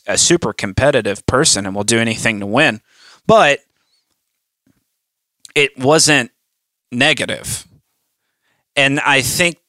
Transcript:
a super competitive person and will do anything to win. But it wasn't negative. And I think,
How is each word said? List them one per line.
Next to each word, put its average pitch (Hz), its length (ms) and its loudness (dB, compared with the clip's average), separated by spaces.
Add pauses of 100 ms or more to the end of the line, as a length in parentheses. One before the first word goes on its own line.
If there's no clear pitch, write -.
a 95 100 -2
super 127 360 0
competitive 107 720 -2
person - 400 0
and 98 100 -8
will 101 80 -6
do 113 160 0
anything 113 400 -2
to 101 60 -10
win. 113 340 0 (480)
But 180 320 4 (1900)
it 143 240 0
wasn't 139 540 2 (640)
negative. 123 760 -2 (1080)
And 139 260 2
I 139 200 2
think, 170 360 -2 (120)